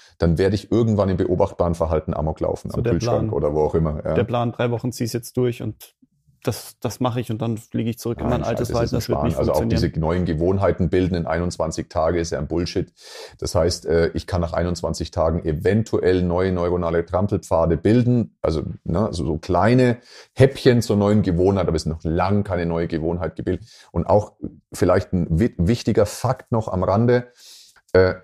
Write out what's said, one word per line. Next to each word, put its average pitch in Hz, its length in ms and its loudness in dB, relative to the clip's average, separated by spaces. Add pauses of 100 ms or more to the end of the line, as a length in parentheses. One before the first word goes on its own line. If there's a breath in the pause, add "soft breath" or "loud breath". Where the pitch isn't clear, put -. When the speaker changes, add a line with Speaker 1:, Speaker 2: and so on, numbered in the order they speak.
(200 soft breath)
Speaker 1:
dann 82 200 2
werde 95 160 2
ich - 160 -8
irgendwann 107 380 2
im 92 80 0
beobachtbaren 90 580 0
Verhalten 82 400 0
Amok 78 240 -4
laufen, - 320 -4
Speaker 2:
So - 80 -6
Speaker 1:
am 117 40 -2
Speaker 2:
der - 100 0
Speaker 1:
Kühlschrank 110 360 0
Speaker 2:
Plan. - 40 -4
Speaker 1:
oder 73 200 0
wo 76 80 2
auch 76 140 0
immer, 80 280 0
ja. 80 120 -2
Speaker 2:
Der 120 80 2
Plan, 120 280 -2
drei 120 200 -2
Wochen 120 200 -4
zieh's 117 220 -6
jetzt - 240 -8
durch 123 240 0
und - 320 -12 (500)
das, - 360 -6
das - 200 -8
mache 123 200 -2
ich 120 100 -6
und 110 120 -6
dann 117 160 -4
fliege 117 340 -6
ich - 80 -10
zurück 117 200 -6
in - 80 -4
Speaker 1:
Nein, 123 120 0
Speaker 2:
mein - 100 -4
altes 120 200 -2
Speaker 1:
Scheiße, 117 260 -2
das 117 100 -2
Speaker 2:
Verhalten. - 0 -
Speaker 1:
ist - 20 -6
ein - 0 -
Speaker 2:
Das - 20 -4
wird 71 160 0
nicht 80 80 0
Speaker 1:
Schmarrn. 67 60 -2
Also 78 120 0
auch 69 80 0
Speaker 2:
funktionieren. 87 320 0
Speaker 1:
diese - 80 -4
neuen 85 260 0
Gewohnheiten 87 640 2
bilden 92 260 2
in 85 120 -2
einundzwanzig 82 600 -4
Tagen 85 280 0
ist 82 140 -2
ja 69 80 -2
ein 76 80 -4
Bullshit. 85 440 -4 (460 loud breath)
Das - 160 -6
heißt, 87 320 0
äh, 82 300 2
ich 85 100 -6
kann 90 160 -2
nach 82 120 -4
einundzwanzig 82 580 -4
Tagen 82 340 0
eventuell 92 760 0
neue 90 280 0
neuronale 87 540 0
Trampelpfade 85 720 0
bilden. 120 640 2
Also, 78 220 0 (220)
ne, 95 260 -2
so, 85 120 -4
so 76 140 -2
kleine 117 600 2 (360 loud breath)
Häppchen 127 480 4
zur 110 140 0
neuen 104 260 4
Gewohnheit, 92 460 2
aber 82 80 0
es 78 80 -2
ist - 60 -6
noch 80 140 -6
lang 90 400 0
keine 87 220 -2
neue 85 220 -2
Gewohnheit 82 480 -4
gebildet. - 320 -4 (240 loud breath)
Und 85 160 -2
auch 104 260 2 (400)
vielleicht 92 400 2
ein 80 260 0
wi-, 117 180 2
wichtiger 104 500 2
Fakt - 440 -6
noch 110 180 -2
am 92 140 -2
Rande. 120 440 2 (680 loud breath)
Äh, 92 300 4